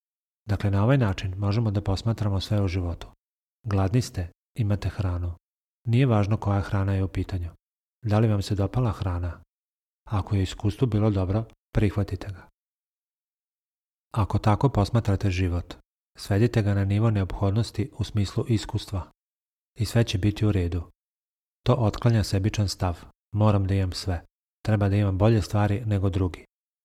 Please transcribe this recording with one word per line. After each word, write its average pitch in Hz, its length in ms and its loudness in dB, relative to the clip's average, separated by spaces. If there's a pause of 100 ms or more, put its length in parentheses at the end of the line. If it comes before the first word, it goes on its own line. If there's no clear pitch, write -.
(460)
Dakle, 101 240 -2
na 98 140 2
ovaj 135 140 4
način 98 380 -2
možemo 101 340 -2
da 101 100 -2
posmatramo 98 600 -2
sve 104 220 -2
u 98 60 0
životu. 85 400 -4 (560)
Gladni 101 380 0
ste, 87 260 -6 (260)
imate 101 340 -2
hranu. 87 460 -4 (520)
Nije 120 200 4
važno 104 300 2
koja 98 240 0
hrana 98 340 0
je 95 100 0
u 90 40 -4
pitanju. 87 420 -4 (540)
Da 107 140 2
li 113 100 4
vam 101 140 2
se 107 120 -2
dopala 101 360 0
hrana? 87 500 -4 (640)
Ako 101 320 -2
je 95 60 2
iskustvo 101 440 -2
bilo 107 240 2
dobro, 98 340 0 (300)
prihvatite 101 520 0
ga. - 220 -14 (1600)
Ako 104 260 0
tako 107 300 2
posmatrate 101 640 0
život, 90 440 -2 (440)
svedite 110 440 0
ga 101 120 2
na 98 100 2
nivo 104 260 2
neophodnosti 101 880 -2
u 107 60 -2
smislu 104 440 -2
iskustva. 101 600 -4 (680)
I 110 60 0
sve 117 200 2
će - 140 -4
biti 104 280 0
u 104 60 2
redu. 87 300 -2 (840)
To 127 80 6
otklanja 113 500 2
sebičan 101 440 0
stav: - 360 -4 (280)
"Moram 104 340 4
da 95 80 0
imam 92 180 0
sve. 87 320 -6 (400)
Treba 104 240 2
da 98 80 2
imam 98 220 2
bolje 107 240 6
stvari 104 440 0
nego 101 220 0
drugi." 92 360 -2 (400)